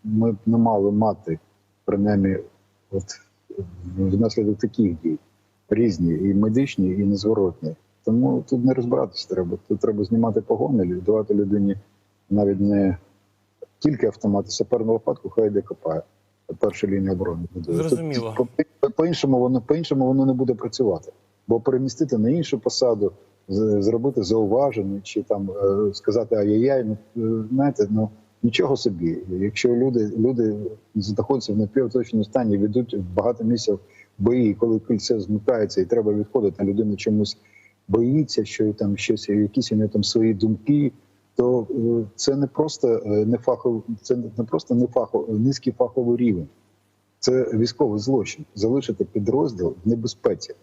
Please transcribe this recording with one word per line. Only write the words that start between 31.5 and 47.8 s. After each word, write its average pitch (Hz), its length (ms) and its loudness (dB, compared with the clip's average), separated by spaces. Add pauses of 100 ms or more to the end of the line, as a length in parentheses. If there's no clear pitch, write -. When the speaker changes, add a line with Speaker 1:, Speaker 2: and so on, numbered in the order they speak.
Speaker 1:
в 101 40 0
напівоточеному 110 680 0
стані, 110 340 0
ведуть 107 380 0 (180)
багато 113 300 0
місяців 110 340 0 (400)
бої, 117 320 4
і 101 40 -2
коли 110 260 2
кільце 113 400 0
змикається 104 600 0
і 92 40 2
треба 107 280 2
відходити, 104 460 0
а 98 60 0
людина 101 320 0
чомусь 107 400 0 (520)
боїться, 117 560 0
що 107 280 -2
там 101 240 -2
щось, - 320 -4
якісь 104 440 0
у 110 40 0
нього 107 120 2
там 104 160 -2
свої 113 300 2
думки, 110 580 0 (440)
то, 123 340 2
е, 117 340 0 (120)
це 139 200 0
не 143 100 0
просто, 147 420 -2 (180)
е, - 20 -4 (180)
не 117 120 2
фахов-, 117 440 0 (200)
це 127 140 0
не 113 280 -6
просто - 300 -4
не 120 120 4
фахо-, 117 420 0
низький 117 440 0
фаховий 120 440 0
рівень. 101 320 0 (720)
Це 127 240 2 (120)
військовий 113 460 0